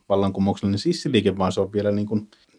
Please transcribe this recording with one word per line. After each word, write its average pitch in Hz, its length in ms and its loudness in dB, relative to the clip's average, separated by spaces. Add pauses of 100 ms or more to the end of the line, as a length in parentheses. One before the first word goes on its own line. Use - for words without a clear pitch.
vallankumouksellinen 98 720 0
sissiliike, 110 580 0
vaan 92 140 0
se 101 100 0
on 95 120 -4
vielä 104 180 0
niin 104 160 0
kuin 107 220 -4 (300)